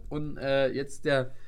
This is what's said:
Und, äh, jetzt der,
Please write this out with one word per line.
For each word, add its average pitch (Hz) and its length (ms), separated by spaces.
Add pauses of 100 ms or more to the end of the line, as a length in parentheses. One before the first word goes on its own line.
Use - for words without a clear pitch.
Und, 151 300
äh, 135 340
jetzt - 320
der, 135 280 (160)